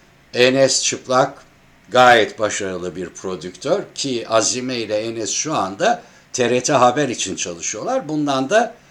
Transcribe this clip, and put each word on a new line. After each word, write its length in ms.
Enes 500
Çıplak, 640
gayet 500
başarılı 560
bir 140
prodüktör 720
ki 340
Azime 460
ile 220
Enes 340
şu 220
anda 500
T 160
R 140
T 100
Haber 360
için 260
çalışıyorlar. 720
Bundan 400
da 240